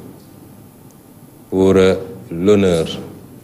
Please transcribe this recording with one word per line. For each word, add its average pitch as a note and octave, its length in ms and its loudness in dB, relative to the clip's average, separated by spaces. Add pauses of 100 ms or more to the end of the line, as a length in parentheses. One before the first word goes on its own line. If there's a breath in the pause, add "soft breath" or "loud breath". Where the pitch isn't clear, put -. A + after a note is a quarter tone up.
(1500)
pour, F#2+ 260 2
euh, F#2 180 4 (360)
l'honneur, F2+ 560 2 (580)